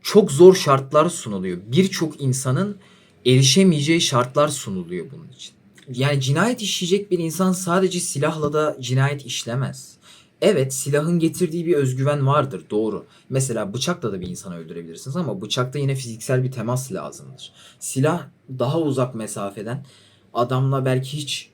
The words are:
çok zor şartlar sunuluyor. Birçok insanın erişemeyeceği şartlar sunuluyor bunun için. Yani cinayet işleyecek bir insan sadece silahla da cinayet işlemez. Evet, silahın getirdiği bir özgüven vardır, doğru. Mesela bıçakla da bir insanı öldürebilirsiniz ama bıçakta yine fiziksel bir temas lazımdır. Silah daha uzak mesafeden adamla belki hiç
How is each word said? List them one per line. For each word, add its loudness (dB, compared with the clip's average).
çok 4
zor 10
şartlar 2
sunuluyor. -6
Birçok 0
insanın 0
erişemeyeceği 6
şartlar 2
sunuluyor -6
bunun -18
için. -20
Yani 0
cinayet 0
işleyecek -2
bir 0
insan 0
sadece 0
silahla -2
da 0
cinayet 0
işlemez. -6
Evet, 2
silahın 0
getirdiği -2
bir 2
özgüven 2
vardır, 0
doğru. -2
Mesela -2
bıçakla -4
da -8
bir -8
insanı -12
öldürebilirsiniz -12
ama -4
bıçakta -4
yine 0
fiziksel -2
bir -2
temas -4
lazımdır. -12
Silah -2
daha 0
uzak -2
mesafeden -8
adamla 0
belki -2
hiç -8